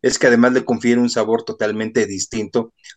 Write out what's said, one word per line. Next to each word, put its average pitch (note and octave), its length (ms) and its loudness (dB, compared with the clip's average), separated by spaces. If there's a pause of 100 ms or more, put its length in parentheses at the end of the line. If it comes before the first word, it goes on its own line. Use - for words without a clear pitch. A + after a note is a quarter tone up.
es B2+ 160 0
que - 80 2
además B2 260 6
le B2+ 140 0
confiere A#2+ 340 0
un A#2+ 80 2
sabor A2+ 360 -2
totalmente A2 600 -4
distinto G#2 720 -6 (220)